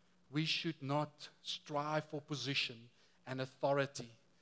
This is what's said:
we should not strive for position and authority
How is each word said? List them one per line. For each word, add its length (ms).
we 140
should 360
not 480
strive 600
for 160
position 540
and 160
authority 680